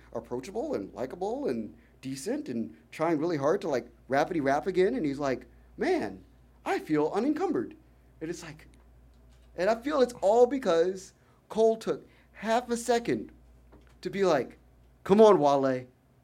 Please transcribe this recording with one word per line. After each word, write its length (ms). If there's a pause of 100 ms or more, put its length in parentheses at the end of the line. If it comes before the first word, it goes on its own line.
(140)
approachable 600
and 200
likable 540
and 260 (260)
decent 480
and 260 (180)
trying 260
really 180
hard 240
to, 80
like, 180 (220)
rappity 340
rap 240
again, 280
and 100
he's 140
like, 260 (320)
"Man, 420 (460)
I 140
feel 360
unencumbered." 600 (480)
And 80
it's 120
like, 240 (920)
and 100
I 60
feel 260
it's 220
all 240
because 680 (380)
Cole 260
took 300 (260)
half 380
a 60
second 560 (680)
to 80
be 160
like, 320 (460)
"Come 180
on, 180
Wale. 460 (400)